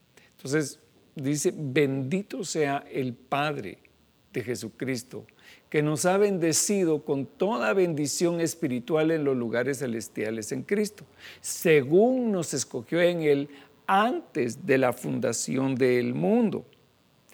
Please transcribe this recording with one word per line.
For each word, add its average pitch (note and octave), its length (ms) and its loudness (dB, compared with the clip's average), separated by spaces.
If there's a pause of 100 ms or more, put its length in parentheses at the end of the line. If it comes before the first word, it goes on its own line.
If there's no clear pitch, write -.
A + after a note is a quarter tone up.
(380)
Entonces C#3+ 420 -2 (360)
dice: D3 420 -2
"Bendito C#3+ 840 -2
sea C#3+ 480 -2
el B2+ 240 -4
Padre C#3+ 640 -6 (540)
de B2 100 -6
Jesucristo, A2+ 840 -8 (420)
que D#3 140 0
nos D3+ 240 0
ha F#3 140 4
bendecido F3 840 2
con C#3 220 -2
toda A3 480 -2
bendición E3+ 680 0
espiritual D#3 680 0
en D#3+ 140 0
los C#3 120 2
lugares B2 440 -2
celestiales A2+ 720 -6
en C3+ 100 -4
Cristo, G3+ 440 -2 (360)
según F#3+ 920 4
nos F3 220 -2
escogió C3+ 480 -4
en E3+ 220 2
Él C#3+ 260 2 (380)
antes G3 800 0
de C3+ 140 4
la B2 140 4
fundación C3 840 -2
del B2 400 2
mundo, G3 500 0 (680)